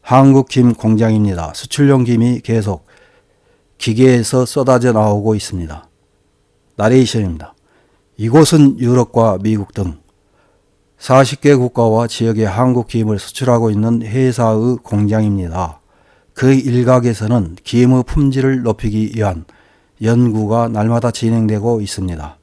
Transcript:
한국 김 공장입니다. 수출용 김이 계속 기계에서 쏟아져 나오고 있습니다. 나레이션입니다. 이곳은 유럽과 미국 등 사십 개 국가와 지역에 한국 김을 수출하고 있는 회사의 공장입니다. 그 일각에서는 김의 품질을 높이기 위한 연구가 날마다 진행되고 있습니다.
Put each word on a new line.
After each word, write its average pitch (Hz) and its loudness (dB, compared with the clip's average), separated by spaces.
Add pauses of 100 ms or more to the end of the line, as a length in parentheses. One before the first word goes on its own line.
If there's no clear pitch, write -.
한국 135 4
김 120 2
공장입니다. 107 -2
수출용 139 0
김이 117 0
계속 107 -4 (880)
기계에서 123 2
쏟아져 123 0
나오고 107 0
있습니다. 85 -10 (880)
나레이션입니다. 107 0 (640)
이곳은 139 4
유럽과 120 0
미국 104 -4
등 87 -6 (1000)
사십 131 2
개 143 4
국가와 120 0
지역에 113 -2
한국 120 -2
김을 107 -2
수출하고 117 -2
있는 110 -2
회사의 117 0
공장입니다. 101 -4 (540)
그 131 2
일각에서는 117 0
김의 123 2
품질을 135 -2
높이기 107 -4
위한 95 -4 (560)
연구가 113 0
날마다 117 -2
진행되고 113 -2
있습니다. 87 -8